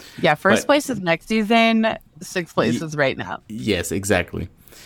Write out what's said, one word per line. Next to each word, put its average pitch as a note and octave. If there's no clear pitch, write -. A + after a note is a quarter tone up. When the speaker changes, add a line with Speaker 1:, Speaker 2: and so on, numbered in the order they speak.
Speaker 1:
Yeah, D#3
first G3
Speaker 2:
But -
Speaker 1:
place D4
is A3+
next E3
season. A3
Sixth F3+
place B2
Speaker 2:
Ye- E3
Speaker 1:
is D3+
right C#3
now. F#2
Speaker 2:
Yes, G#2+
exactly. F2+